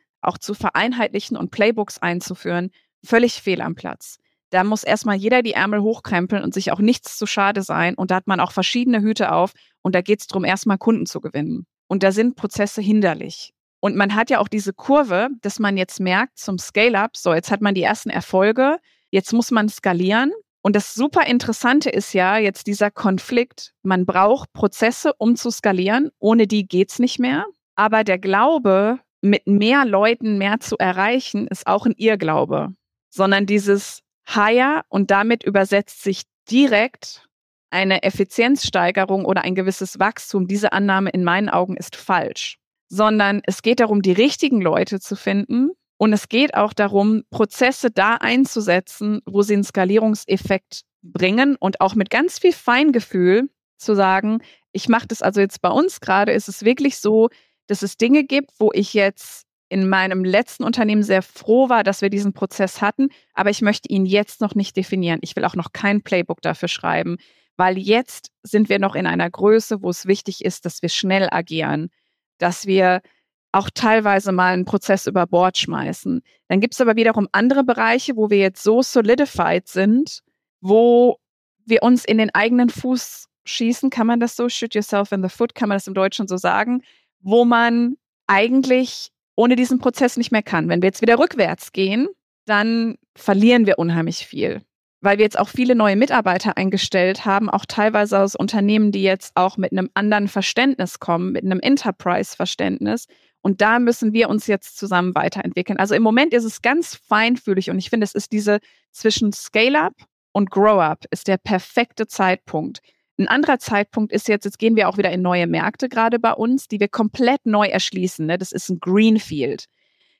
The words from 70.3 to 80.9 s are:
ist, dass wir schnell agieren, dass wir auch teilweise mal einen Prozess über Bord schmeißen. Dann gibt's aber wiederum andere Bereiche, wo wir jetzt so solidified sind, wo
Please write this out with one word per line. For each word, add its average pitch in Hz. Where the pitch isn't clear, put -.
ist, -
dass -
wir 214
schnell 190
agieren, 160
dass 175
wir 185
auch 190
teilweise 214
mal 180
einen 180
Prozess 196
über 185
Bord 180
schmeißen. 147
Dann 190
gibt's 240
aber 233
wiederum 226
andere 254
Bereiche, 233
wo 214
wir 202
jetzt 190
so 226
solidified 220
sind, 220
wo 240